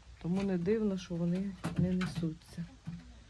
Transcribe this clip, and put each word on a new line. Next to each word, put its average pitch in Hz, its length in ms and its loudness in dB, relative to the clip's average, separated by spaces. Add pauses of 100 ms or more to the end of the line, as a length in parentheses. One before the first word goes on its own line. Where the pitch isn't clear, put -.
(220)
Тому 185 200 2
не 190 160 2
дивно, 202 400 2
що 180 160 -6
вони 175 360 0 (280)
не 185 140 4
несуться. 170 720 -2 (640)